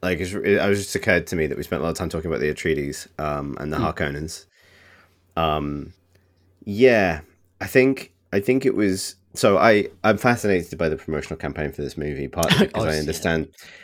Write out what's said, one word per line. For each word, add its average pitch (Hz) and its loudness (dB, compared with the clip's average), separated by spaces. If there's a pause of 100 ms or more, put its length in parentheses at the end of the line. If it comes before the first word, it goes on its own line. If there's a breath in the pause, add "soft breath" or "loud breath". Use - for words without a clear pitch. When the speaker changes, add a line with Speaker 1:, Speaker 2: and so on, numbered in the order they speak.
Speaker 1:
Like, 90 0
it's, 92 -6
it, 101 -6
it 101 4
was 101 2
just - -6
occurred 87 2
to 90 -4
me 78 2
that 69 -6
we - -6
spent 80 -4
a 76 -2
lot 82 0
of 80 -4
time 87 -4
talking 82 -6
about 64 -2
the 76 0
Atreides, 73 -4 (140)
um, 71 -4
and 76 -6
the 73 -4
Speaker 2:
Mm. 80 -2
Speaker 1:
Harkonnens. 76 -6 (920 soft breath)
Um, 76 -2 (720)
yeah, 104 4 (400)
I - -8
think, 135 2 (200)
I 101 2
think 135 2
it - 2
was. 95 -2 (180)
So 101 4
I, 104 6 (140)
I'm 107 4
fascinated 98 0
by 82 0
the 78 0
promotional 78 -6
campaign 73 -6
for 73 -10
this 69 -8
movie, 71 -6
partly - 2
Speaker 2:
<laughs> - -
Speaker 1:
because 110 -4
Speaker 2:
Oh, - 0
Speaker 1:
I 78 0
Speaker 2:
yeah. 76 0
Speaker 1:
understand, 80 -2 (340 loud breath)